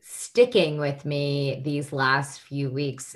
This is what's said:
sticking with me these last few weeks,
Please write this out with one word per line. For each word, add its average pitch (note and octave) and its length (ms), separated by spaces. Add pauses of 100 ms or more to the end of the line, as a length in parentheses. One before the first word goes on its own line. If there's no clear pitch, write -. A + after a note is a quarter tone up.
sticking F#3+ 760
with C#3+ 260
me C#3+ 600
these D3 280
last C#3 480
few C#3 300
weeks, C3+ 460